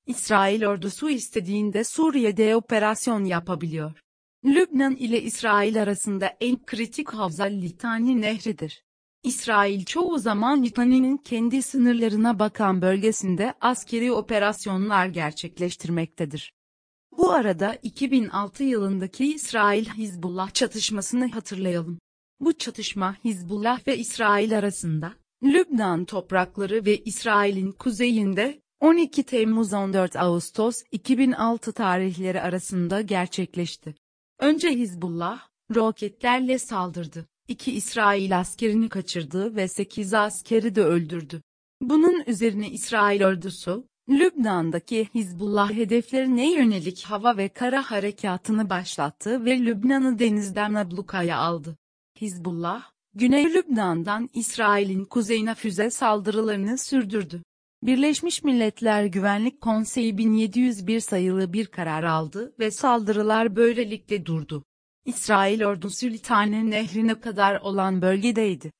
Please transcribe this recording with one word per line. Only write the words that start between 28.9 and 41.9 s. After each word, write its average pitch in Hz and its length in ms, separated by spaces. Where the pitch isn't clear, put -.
iki 302 260
Temmuz 220 500
on 196 200
dört 185 220
Ağustos 180 760
iki 247 260
bin 262 140
altı 233 420
tarihleri 185 680
arasında 180 600
gerçekleşti. 180 920
Önce 311 300
Hizbullah, 180 800
roketlerle 240 840
saldırdı. 170 680
İki - 240
İsrail 202 680
askerini 220 500
kaçırdı 185 640
ve 196 120
sekiz 196 460
askeri 220 640
de 214 80
öldürdü. 165 580
Bunun 311 460